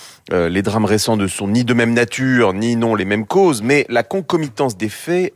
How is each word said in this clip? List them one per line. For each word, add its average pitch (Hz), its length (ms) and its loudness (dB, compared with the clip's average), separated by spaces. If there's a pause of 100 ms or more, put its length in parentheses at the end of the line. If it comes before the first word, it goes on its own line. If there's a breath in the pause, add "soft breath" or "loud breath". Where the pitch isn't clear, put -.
(320 loud breath)
euh, 85 180 0
les 92 120 0
drames 107 240 0
récents 107 320 0
ne 101 80 0
sont 98 220 -4
ni 120 180 2
de 120 80 2
même 117 220 2
nature, 120 580 2
ni 113 220 -2
n'ont 113 180 0
les 104 120 0
mêmes 104 200 -2
causes, 165 380 2
mais 135 260 2
la 117 140 0
concomitance 160 760 -4
des 110 100 -4
faits 175 480 -4